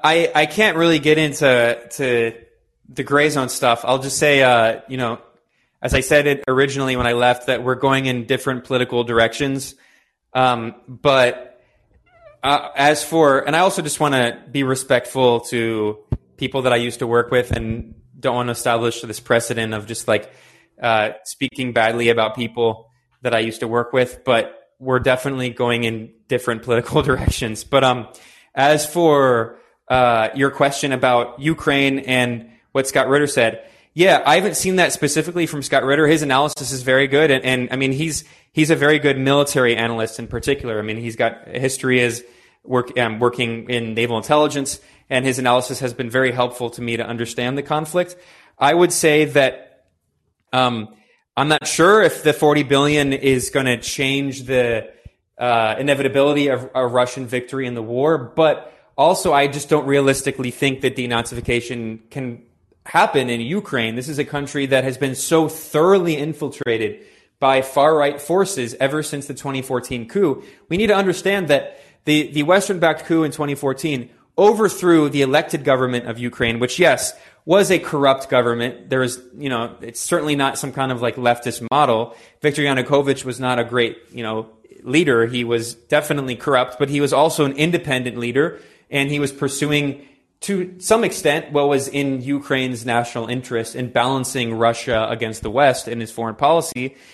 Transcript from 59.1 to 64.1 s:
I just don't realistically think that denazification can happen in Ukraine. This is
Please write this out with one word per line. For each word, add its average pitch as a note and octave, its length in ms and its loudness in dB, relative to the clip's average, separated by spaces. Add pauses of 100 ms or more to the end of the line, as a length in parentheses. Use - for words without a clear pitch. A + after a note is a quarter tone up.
I C#3+ 140 4
just C#3 220 -8
don't D3+ 180 2
realistically C3+ 640 0
think C3 320 -2
that C3 140 -2
denazification A#2+ 1120 -6
can B2 320 -10 (420)
happen D#3+ 460 2
in A#2 100 -2
Ukraine. B2 540 -4
This B2+ 140 -8
is C#3+ 100 -6